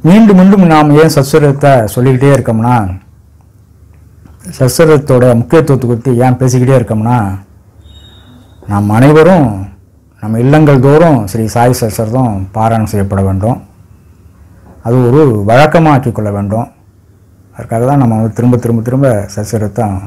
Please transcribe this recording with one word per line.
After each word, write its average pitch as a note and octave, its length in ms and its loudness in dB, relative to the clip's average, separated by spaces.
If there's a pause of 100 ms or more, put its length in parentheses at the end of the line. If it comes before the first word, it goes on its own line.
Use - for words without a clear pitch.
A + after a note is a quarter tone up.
மீண்டும் G3+ 320 6
மீண்டும் G3 320 4
நாம் D3+ 300 2
ஏன் D#3+ 140 2
சச்சரித்தை C#3+ 560 0 (220)
சொல்லிக்கிட்டே C3 420 0
இருக்கோம்னா, A#2 400 -2 (1800)
சச்சரித்தோட C#3 680 2 (140)
முக்கியத்துவத்தை C3+ 500 0
குறித்து A#2+ 220 -4 (140)
ஏன் B2 160 0
பேசிக்கிட்டே B2+ 380 0
இருக்கோம்னா, A2+ 380 -4 (1500)
நாம் G2+ 260 -2
அனைவரும் D3+ 500 4 (760)
நம்ம A2 240 -6
இல்லங்கள் C#3+ 420 2
தோறும் D3+ 320 2 (120)
ஸ்ரீ A2 140 -4 (100)
சாய் B2 260 0
சச்சரித்தம் A2+ 580 -4 (180)
பாராயணம் A2+ 360 -2
செய்யப்பட G2 360 -2
வேண்டும். G#2 300 -4 (1300)
அது A#2+ 120 0 (120)
ஒரு C#3 120 4 (300)
வழக்கமாக்கிக் D3 680 2
கொள்ள G#2 180 -6
வேண்டும். G2+ 300 -6 (880)
அதற்காக A2+ 380 -6
தான் C#3+ 120 0
நம்ம A#2 160 0
வந்து A2 200 -4
திரும்ப, B2 240 0
திரும்ப, A#2 240 -2
திரும்ப C3 200 -2 (280)
சச்சரித்தம் G#2 720 -6